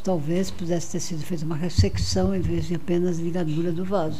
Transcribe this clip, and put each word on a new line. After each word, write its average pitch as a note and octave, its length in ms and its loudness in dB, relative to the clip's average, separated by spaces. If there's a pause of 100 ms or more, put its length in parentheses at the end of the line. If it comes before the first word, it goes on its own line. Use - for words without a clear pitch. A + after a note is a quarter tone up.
talvez F3+ 460 0
pudesse E3+ 420 -2
ter F3 80 -2
sido D#3 220 -4
feita D#3+ 240 -4
uma D#3+ 100 -2
ressecção F#3 800 2
em F#3 80 0
vez D#3+ 240 0
de F3 80 0
apenas F3 440 0
ligadura E3+ 540 0
do F3 140 -2
vaso. D#3+ 340 0